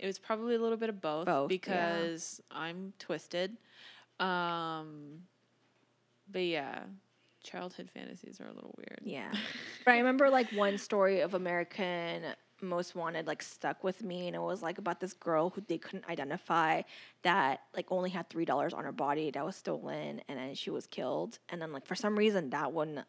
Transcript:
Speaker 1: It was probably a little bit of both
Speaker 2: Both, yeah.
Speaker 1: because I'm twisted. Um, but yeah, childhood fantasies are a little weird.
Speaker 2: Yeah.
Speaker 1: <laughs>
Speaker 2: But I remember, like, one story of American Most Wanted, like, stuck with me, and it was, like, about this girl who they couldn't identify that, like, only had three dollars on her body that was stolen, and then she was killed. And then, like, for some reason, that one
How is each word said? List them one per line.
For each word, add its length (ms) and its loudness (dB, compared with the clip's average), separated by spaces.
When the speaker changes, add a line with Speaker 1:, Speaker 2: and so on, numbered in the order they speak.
Speaker 1:
It 40 -4
was 140 -2
probably 360 0
a 40 4
little 180 2
bit 120 -2
of 120 -6
both 240 0
Speaker 2:
Both, 260 4
yeah. 60 2
Speaker 1:
because 920 -2
I'm 480 -8
twisted. 600 -4
Um, 1000 -2
but 120 -2
yeah, 400 -2
childhood 500 -10
fantasies 460 -14
are 80 -14
a 60 -12
little 240 -14
weird. 260 -14
Speaker 2:
Yeah. 340 -8
Speaker 1:
<laughs> 40 -4
Speaker 2:
But 80 12
I 40 8
remember, 340 8
like, 200 6
one 280 4
story 400 4
of 160 2
American 880 -2
Most 360 -4
Wanted, 320 -4
like, 160 -4
stuck 400 -4
with 180 -2
me, 240 -4
and 100 -4
it 60 -4
was, 220 -2
like, 160 -4
about 200 -4
this 140 -4
girl 380 2
who 100 -8
they 160 -2
couldn't 320 -10
identify 720 2
that, 380 6
like, 160 -4
only 180 0
had 180 -4
three 180 -2
dollars 280 2
on 100 -6
her 80 -6
body 380 0
that 160 -4
was 100 -6
stolen, 720 -6
and 120 -6
then 160 -8
she 160 -6
was 160 -4
killed. 500 -2
And 120 -6
then, 100 -6
like, 140 -8
for 80 -6
some 240 0
reason, 320 4
that 240 0
one 360 -2